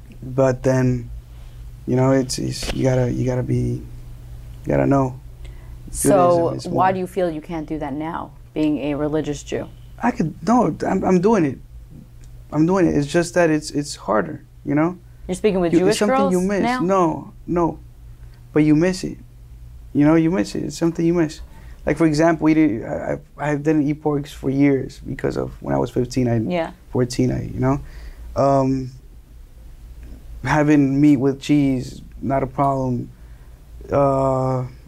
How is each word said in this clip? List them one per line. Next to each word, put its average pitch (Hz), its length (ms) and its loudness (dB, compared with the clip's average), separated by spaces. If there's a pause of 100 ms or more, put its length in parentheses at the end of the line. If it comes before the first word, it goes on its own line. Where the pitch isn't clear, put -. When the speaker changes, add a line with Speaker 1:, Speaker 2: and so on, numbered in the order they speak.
(220)
Speaker 1:
But 127 400 0
then, 127 480 2 (760)
you 131 100 0
know, 131 160 4
it's, 131 260 0
it's, 127 360 -4
you 131 100 -2
gotta, 127 280 2
you 127 120 -2
gotta 127 200 -2
be, 123 120 -2
you - 1080 -8
gotta 139 200 2
know. 135 340 0 (720)
Speaker 2:
So - 200 -2
Speaker 1:
Judaism 175 460 4
is 131 120 -10
Speaker 2:
why 175 180 2
Speaker 1:
more 190 80 2
Speaker 2:
do 185 60 -4
you 180 60 -4
feel 180 240 -2
you 156 100 -8
can't 160 280 -8
do 156 100 -6
that 147 140 -6
now, 156 400 -8 (220)
being 151 240 0
a 147 160 -4
religious 147 500 -4
Jew? - 240 -8 (340)
Speaker 1:
I 240 80 2
could, 165 240 -2 (120)
no, 214 300 4 (100)
I'm, 190 180 0
I'm 185 160 4
doing 202 240 4
it. 135 140 -2 (920)
I'm 151 140 4
doing 185 200 4
it. 160 100 2
It's 143 140 0
just 170 240 0
that 170 160 4
it's, 151 200 -2
it's 143 260 -6
harder, 190 480 -2 (200)
you 143 100 -2
know? 170 240 0 (300)
Speaker 2:
You're 180 60 -2
speaking 190 260 0
with 170 120 2
Speaker 1:
You, 170 80 6
it's 185 60 2
Speaker 2:
Jewish 214 120 2
Speaker 1:
something 233 200 2
Speaker 2:
girls 185 140 4
Speaker 1:
you 180 80 4
miss. 190 220 0
Speaker 2:
now? 247 180 0
Speaker 1:
No, 180 520 0 (140)
no. 170 320 0 (720)
But 151 120 4
you 151 120 6
miss 180 280 2
it. - 140 -8 (760)
You 143 100 4
know, 156 120 6
you 160 140 4
miss 202 240 -2
it. - 100 -4
It's 143 120 -8
something 170 300 0
you 170 80 4
miss. 160 260 0 (460)
Like, 151 100 0
for 165 100 4
example, 156 380 2
we 156 100 6
did, 151 300 2
I, 147 340 -4 (200)
I, 147 140 -2
I 147 40 0
didn't 147 320 2
eat 151 140 -4
porks 147 300 -2
for - 180 -6
years 139 560 2
because - 300 -4
of 64 260 -6
when 69 120 -2
I 69 40 2
was 120 120 0
fifteen, 123 380 0
I, 117 100 2
Speaker 2:
Yeah. 165 340 -2 (180)
Speaker 1:
fourteen, 127 420 0
I, 123 120 -4
you 113 160 -8
know? 135 200 0 (540)
Um, 135 560 2 (1500)
having 147 560 4
meat 147 160 8
with 135 240 2
cheese, 139 600 0 (180)
not 135 220 0
a 135 40 -2
problem. 131 640 -2 (800)
Uh, 135 680 2 (280)